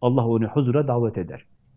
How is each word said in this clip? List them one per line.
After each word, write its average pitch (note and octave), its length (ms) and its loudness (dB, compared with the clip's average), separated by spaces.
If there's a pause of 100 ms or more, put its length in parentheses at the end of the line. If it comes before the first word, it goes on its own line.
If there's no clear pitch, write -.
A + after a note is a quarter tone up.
Allah B2 260 2
onu A2+ 200 0
huzura B2 400 0
davet A#2+ 300 0
eder. D#2+ 280 -8 (320)